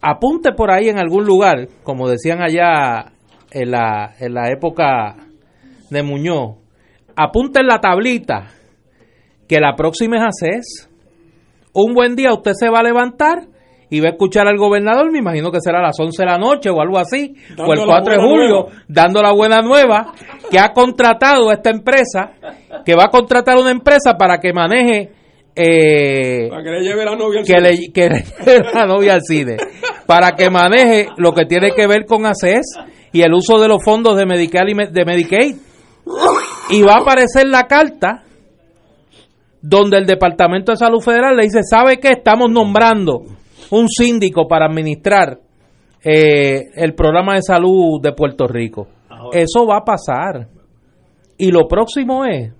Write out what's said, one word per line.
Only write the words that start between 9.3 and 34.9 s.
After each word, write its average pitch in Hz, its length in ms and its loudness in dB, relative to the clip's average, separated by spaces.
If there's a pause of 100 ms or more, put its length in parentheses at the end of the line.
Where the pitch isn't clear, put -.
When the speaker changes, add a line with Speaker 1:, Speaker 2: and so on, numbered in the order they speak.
Speaker 1:
que 160 120 0
la 139 160 0
próxima 220 420 -4
es 220 60 -2
aces. 208 680 -8 (840)
Un 214 200 0
buen 240 220 0
día 262 180 0
usted 202 200 -4
se 233 140 -2
va 226 120 2
a 233 40 2
levantar 247 600 -2 (480)
y 151 80 -2
va 160 80 0
a 170 60 0
escuchar 196 340 0
al 208 100 0
gobernador, 208 540 0
me 311 80 -2
imagino 165 320 -4
que 175 100 -4
será 170 180 -2
a 180 40 0
las 151 160 -4
once 160 240 -6
de - 80 0
la 175 80 0
noche 247 320 -2
o 160 100 0
algo 185 160 -2
así, 277 380 -6 (160)
o - 60 -20
Speaker 2:
Dando 160 160 -2
Speaker 1:
el - 80 0
Speaker 2:
la 214 40 -2
Speaker 1:
cuatro 190 280 2
de 202 40 4
Speaker 2:
buena 220 160 4
Speaker 1:
julio, 220 300 2
Speaker 2:
nueva. - 240 -16
Speaker 1:
dando 175 340 2
la 202 120 4
buena 220 280 2
nueva, 233 520 2 (360)
que 190 80 2
ha 214 160 4
contratado 247 800 2
a - 20 4
esta 214 160 -2
empresa, 220 640 -2 (520)
que 170 120 2
va 175 80 6
a - 60 4
contratar 247 480 2
una 254 120 2
empresa 254 480 2
para 180 220 2
que 180 120 -4
maneje... 202 600 -2 (420)
Eh, 143 960 0
Speaker 2:
Para 160 140 -14
que 160 80 -12
le 175 100 -6
lleve 208 220 -4
la 214 140 -4
novia 214 240 -2
al 196 40 -6
Speaker 1:
que 185 80 2
Speaker 2:
cine. 175 160 4
Speaker 1:
le, 175 220 -2
que 175 180 0
le 120 140 -2 (100)
<laughs> - 120 -8
lleve 233 280 4
la 226 120 0
novia 196 300 2
al 165 60 0
cine, 143 360 -4 (480)
para 175 320 4
que 185 120 2
maneje 208 680 2
lo 170 160 2
que 165 120 0
tiene 180 260 0
que 214 160 0
ver 202 180 0
con 220 200 -2
aces 202 360 -2 (500)
y 165 120 2
el 165 100 4
uso 202 260 2
de 220 80 4
los 214 160 0
fondos 220 320 2
de 196 100 0
Medicare 180 460 -2
y 202 40 -4
me-, 208 120 -4
de 175 160 -2